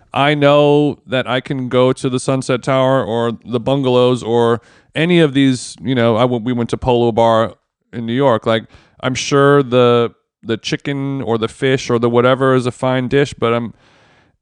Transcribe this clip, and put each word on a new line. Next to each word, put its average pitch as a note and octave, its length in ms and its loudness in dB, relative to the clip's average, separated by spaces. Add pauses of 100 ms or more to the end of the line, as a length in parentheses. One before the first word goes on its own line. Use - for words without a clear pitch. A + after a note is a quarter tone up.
(140)
I C#3+ 220 0
know D3 680 2
that A#2+ 220 -4
I B2 140 -2
can C3 280 -8
go B2+ 240 2
to C#3 160 -4
the B2+ 100 -4
Sunset C3 440 -4
Tower C3 400 0
or A#2 300 -2 (120)
the A#2+ 140 -4
bungalows B2+ 640 2
or A#2 380 0 (340)
any E3+ 240 2
of D3+ 140 2
these, C3+ 480 0
you A#2+ 140 -4
know, A#2 200 2
I G#2+ 60 0
w-, B2 200 0
we B2 120 -6
went A#2+ 180 -4
to A2 60 -4
Polo A#2+ 340 0
Bar A2+ 440 2 (380)
in A#2 140 -10
New A#2 60 -4
York. B2+ 340 0
Like, A2+ 160 0 (380)
I'm C3 140 -4
sure C#3+ 480 2
the, A#2+ 500 2 (300)
the A2 140 -4
chicken C#3 640 -6
or A2+ 160 -2
the A2 100 -2
fish C3 420 -2
or A#2+ 100 2
the A#2+ 100 0
whatever B2+ 460 2
is B2 100 0
a B2 60 -2
fine B2+ 360 -4
dish, C#3 260 0
but A#2 200 -2
I'm, A#2 200 -4 (680)